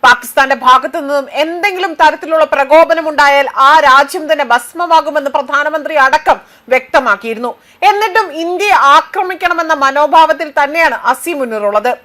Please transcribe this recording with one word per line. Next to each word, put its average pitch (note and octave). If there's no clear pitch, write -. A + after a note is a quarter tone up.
പാകിസ്ഥാന്റെ C4+
ഭാഗത്തു B3+
നിന്നും C#4
എന്തെങ്കിലും F4
തരത്തിലുള്ള D#4
പ്രകോപനം D#4
ഉണ്ടായാൽ C#4+
ആ C#4
രാജ്യം C#4+
തന്നെ D4
ഭസ്മമാകുമെന്ന് D4
പ്രധാനമന്ത്രി D4
അടക്കം C#4+
വ്യക്തമാക്കിയിരുന്നു. A#3
എന്നിട്ടും G4+
ഇന്ത്യയെ F4
ആക്രമിക്കണമെന്ന E4
മനോഭാവത്തിൽ D4+
തന്നെയാണ് D4+
അസീം C4
മുനീർ A3
ഉള്ളത്. G#3